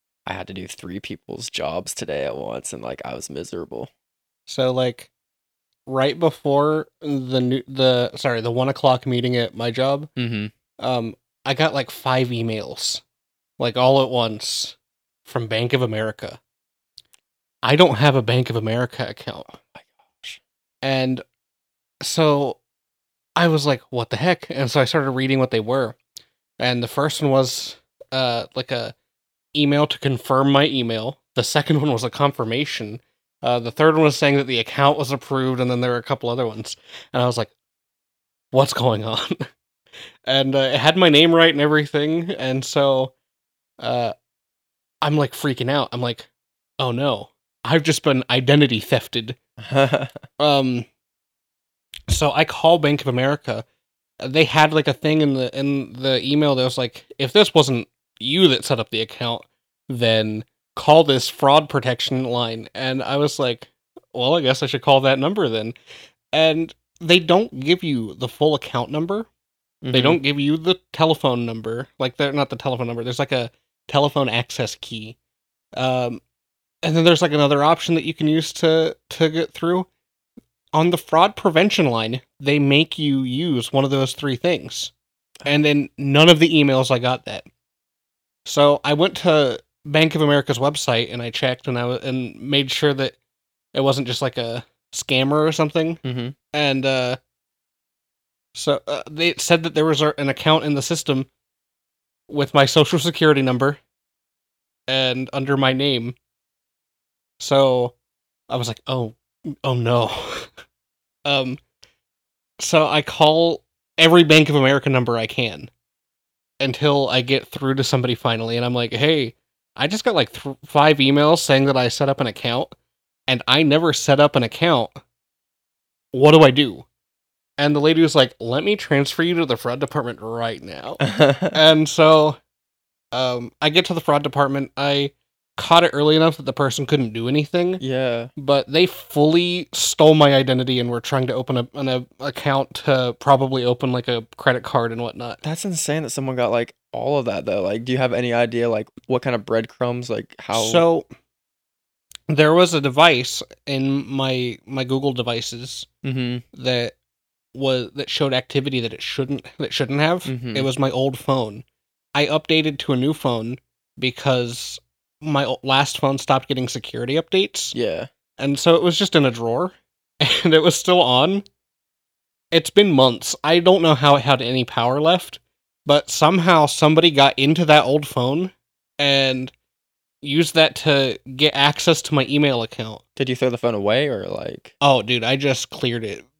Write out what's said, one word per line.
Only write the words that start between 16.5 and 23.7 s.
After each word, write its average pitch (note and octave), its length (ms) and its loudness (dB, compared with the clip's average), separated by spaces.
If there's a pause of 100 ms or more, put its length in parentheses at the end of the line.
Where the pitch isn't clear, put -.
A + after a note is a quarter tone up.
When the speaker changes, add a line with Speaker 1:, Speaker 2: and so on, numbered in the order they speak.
Speaker 2:
I C3 120 2
don't D3+ 200 6
have C3+ 200 4
a C3+ 60 2
Bank A#2+ 300 0
of A2+ 40 -4
America A#2 520 -4
account. - 440 -12
Speaker 1:
Oh - 80 -20 (160)
my - 60 -20 (160)
gosh. - 440 -20 (400)
Speaker 2:
And C3 400 -2 (840)
so C#3+ 560 0 (760)
I E3+ 120 4
was D#3 180 2
like, C#3 240 0